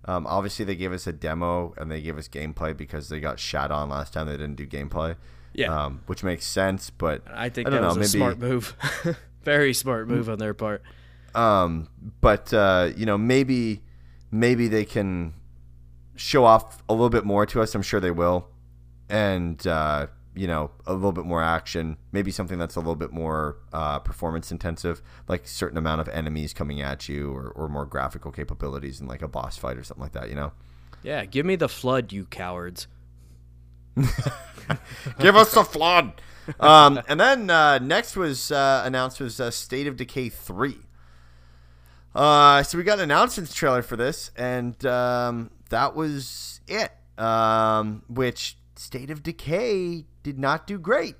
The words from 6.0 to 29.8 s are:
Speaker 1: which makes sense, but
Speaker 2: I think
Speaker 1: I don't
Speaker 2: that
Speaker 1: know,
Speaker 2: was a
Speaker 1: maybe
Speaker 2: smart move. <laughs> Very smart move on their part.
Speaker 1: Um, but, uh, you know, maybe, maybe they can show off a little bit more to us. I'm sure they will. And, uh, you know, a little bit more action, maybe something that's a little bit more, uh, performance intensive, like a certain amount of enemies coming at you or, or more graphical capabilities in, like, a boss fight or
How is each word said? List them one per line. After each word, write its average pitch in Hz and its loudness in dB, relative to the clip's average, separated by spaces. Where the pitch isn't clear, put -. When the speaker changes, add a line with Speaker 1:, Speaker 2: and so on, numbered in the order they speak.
Speaker 1:
which - -8
makes 90 -4
sense, 95 -2
but 78 -4
Speaker 2:
I 120 -6
think 120 -6
Speaker 1:
I - -2
don't 131 2
Speaker 2:
that 90 2
Speaker 1:
know, 92 -2
Speaker 2:
was 101 0
a 101 2
Speaker 1:
maybe - 2
Speaker 2:
smart 120 -2
move. 123 -4
<laughs> - -20
Very 147 4
smart 120 -4
move 120 -2
on 110 -6
their 107 -4
part. 107 -6
Speaker 1:
Um, 90 2
but, - 4
uh, 95 6
you 110 -4
know, 104 2
maybe, 123 2
maybe 120 4
they 107 2
can 90 -4
show 131 4
off 110 6
a 110 2
little 117 4
bit 110 2
more 104 2
to 120 -2
us. 110 0
I'm 101 -2
sure 104 0
they 90 0
will. 87 0
And, 95 -2
uh, 76 0
you 95 -4
know, 78 -2
a 90 -4
little 95 0
bit 85 -6
more 85 -2
action, 80 -2
maybe 95 -2
something 92 -8
that's 85 -6
a - -4
little 82 -4
bit 76 -8
more, 78 -6
uh, 76 -4
performance 82 -6
intensive, 85 -8
like 92 -6
a - -18
certain - -6
amount 80 -2
of 76 -6
enemies 78 -6
coming 71 -8
at 69 -8
you 71 -6
or, 65 -12
or 78 -8
more 73 -6
graphical 67 -8
capabilities 69 -10
in, 69 -12
like, 64 -12
a 76 -10
boss 64 -10
fight 64 -8
or 62 -14